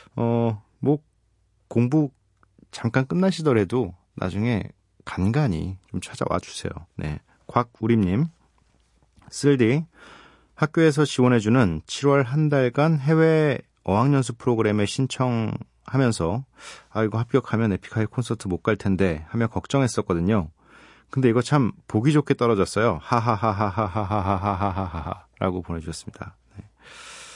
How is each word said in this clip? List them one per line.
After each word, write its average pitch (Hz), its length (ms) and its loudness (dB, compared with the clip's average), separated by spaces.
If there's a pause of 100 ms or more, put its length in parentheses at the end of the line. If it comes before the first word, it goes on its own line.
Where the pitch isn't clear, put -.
(160)
어, 117 460 0 (160)
뭐 143 200 0 (720)
공부 131 420 2 (600)
잠깐 131 360 -2
끝나시더라도 131 880 2 (200)
나중에 98 480 -2 (420)
간간히 95 720 -2 (140)
좀 92 100 -6
찾아와 - 380 -4
주세요. - 320 -8 (260)
네, 76 220 -6 (300)
곽우림님, 113 800 0 (1040)
"쓸디, 139 540 2 (720)
학교에서 156 500 2
지원해주는 120 800 2
칠월 139 360 2
한 147 260 0
달간 143 500 2
해외 160 600 2 (260)
어학연수 120 500 2
프로그램에 110 520 0
신청하면서, 120 1600 -2 (460)
아, 110 140 -2
이거 110 140 -2
합격하면 113 540 0
에픽하이 107 340 -2
콘서트 113 420 -6
못 87 140 -4
갈 110 140 2
텐데 90 520 0
하며 117 200 0
걱정했었거든요. 98 1000 0 (640)
근데 131 180 2
이거 117 140 4
참 139 300 2 (160)
보기 120 240 2
좋게 147 220 2
떨어졌어요. 107 680 0
하하하하하하하하하하." 98 2250 -2 (160)
라고 90 220 -2
보내주셨습니다. 85 760 -12 (220)
네. 101 60 -20 (720)